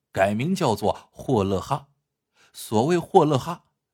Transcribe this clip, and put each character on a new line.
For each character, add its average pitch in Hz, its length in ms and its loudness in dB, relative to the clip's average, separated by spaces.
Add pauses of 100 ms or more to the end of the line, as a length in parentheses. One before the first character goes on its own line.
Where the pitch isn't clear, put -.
(100)
改 98 240 0
名 147 200 -2
叫 143 200 0
做 - 380 -4
霍 110 320 0
勒 95 160 -2
哈。 - 300 -8 (640)
所 110 300 -2
谓 175 140 2
霍 170 260 4
勒 147 140 2
哈， 165 260 -10 (300)